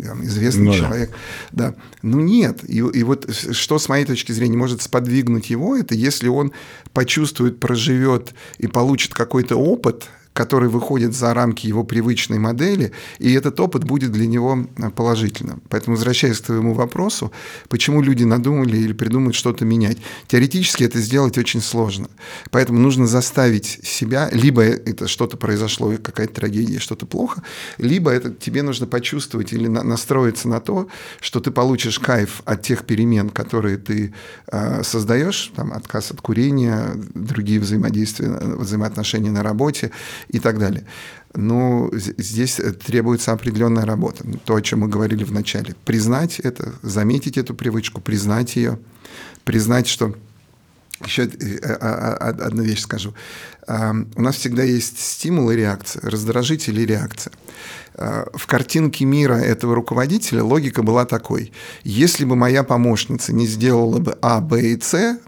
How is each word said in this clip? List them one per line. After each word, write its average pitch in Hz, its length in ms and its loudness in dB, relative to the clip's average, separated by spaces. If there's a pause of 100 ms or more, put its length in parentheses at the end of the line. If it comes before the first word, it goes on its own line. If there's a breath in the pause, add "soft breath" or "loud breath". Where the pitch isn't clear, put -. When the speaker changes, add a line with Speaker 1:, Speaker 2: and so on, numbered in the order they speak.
Speaker 1:
там, - 200 -8
известный 107 400 2
Speaker 2:
Ну 104 80 8
да. 95 60 4
Speaker 1:
человек. 113 320 0 (420 loud breath)
Да. 117 220 -2 (280 loud breath)
Ну 123 180 4
нет. 175 480 4
И, 110 100 0
и 120 260 2
вот 131 240 0
с-, - 240 -6
что, 151 260 0
с 147 100 -2
моей 139 160 2
точки 127 280 -2
зрения, 113 240 2
может 123 260 0
сподвигнуть 120 680 0
его, 165 260 0
это 226 180 -2
если 123 320 0
он 135 240 2 (420 loud breath)
почувствует, 123 680 0
проживет 127 760 2 (240 loud breath)
и 117 80 0
получит 127 480 2
какой-то 123 420 0
опыт, 156 520 2 (280 loud breath)
который 123 320 2
выходит 117 460 0
за 117 200 2
рамки 117 320 0
его 110 160 0
привычной 113 560 0
модели, 127 540 0 (260 loud breath)
и 123 140 4
этот 135 260 2
опыт 175 260 2
будет 131 280 0
для 110 140 2
него, 120 400 0 (100)
э, 110 140 -4
положительным. 113 800 -2
Поэтому, 113 260 0
возвращаясь 120 440 2
к - 40 -14
твоему 113 300 0
вопросу, 123 580 -2 (380 loud breath)
почему 147 320 4
люди 131 220 4
надумали 123 520 4
или 110 160 2
придумают 117 420 2
что-то - 300 0
менять? 113 320 4 (320 loud breath)
Теоретически 139 560 2
это 117 160 0
сделать 127 380 2
очень 117 240 0
сложно. 104 460 -2 (420 loud breath)
Поэтому 120 280 4
нужно 127 280 6
заставить 123 760 2
себя, 131 480 -2
либо 120 320 6
это 113 460 0
что-то - 300 -2
произошло, 107 540 -2 (100)
какая-то - 320 -6
трагедия, 104 440 -2
что-то - 280 -8
плохо, - 360 -4 (360 loud breath)
либо 151 320 0
это 123 200 -2
тебе 120 320 -6
нужно 127 240 -4
почувствовать 120 680 -6
или 113 140 -2
на-, 113 160 -2
настроиться 120 640 0
на 117 120 0
то, 190 260 -2 (340 loud breath)
что - 200 -4
ты 135 100 -2
получишь 123 480 0
кайф 113 460 0
от - 180 -2
тех - 220 -2
перемен, 110 460 2
которые 101 480 -2
ты, 104 340 -4 (400 loud breath)
э, 107 300 -2
создаешь, 117 760 -2
там, 104 160 -6
отказ - 380 -8
от - 100 -12
курения, 117 720 0 (240)
другие 104 440 -2
взаимодействия, 107 680 0
э, - 300 -4
взаимоотношения 107 720 -2
на 104 120 0
работе 107 480 0 (380 loud breath)
и 123 120 -2
так 113 180 0
далее. 98 260 0 (500 loud breath)
Ну, 120 580 2
з-, 110 260 -6
здесь, 110 420 -2
э, - 120 -2
требуется 117 600 0
определенная 113 540 2
работа. 110 380 -2 (200)
То, 113 120 2
о 107 40 4
чем 110 200 0
мы 107 80 2
говорили 107 360 0
в - 80 -4
начале. 104 420 -4 (100)
Признать 120 560 0
это, - 320 -6 (100)
заметить 117 560 0
эту 123 160 -4
привычку, 110 460 -4
признать 107 560 0
ее, 120 220 0 (640 loud breath)
признать, 117 420 2
что... 107 280 -2 (920)
Еще, - 200 -2
э, - 40 -2 (340)
а, 120 180 -2
а, 113 500 -2
а, - 160 -6
одну 110 160 -2
вещь 110 180 0
скажу. 101 340 -8 (540 loud breath)
Ам, 110 380 -2 (100)
у 117 60 0
нас 135 140 2
всегда 123 280 0
есть 123 340 0
стимул 156 520 0
и 117 60 4
реакция, 104 540 -2
раздражитель 113 720 -2
и 117 60 2
реакция. 107 460 -4 (640 loud breath)
А, 104 300 -6 (100)
в - 120 -12
картинке 139 580 0
мира 139 300 4
этого 117 400 2
руководителя 120 680 0
логика 131 400 2
была 117 220 4
такой: - 480 -4 (320 loud breath)
«Если 143 400 2
бы 127 120 2
моя 123 280 4
помощница 120 720 0
не 117 120 4
сделала 117 520 2
бы - 240 0
А, 117 180 2
Б 117 200 2 (120)
и 117 80 -2
С, 233 480 0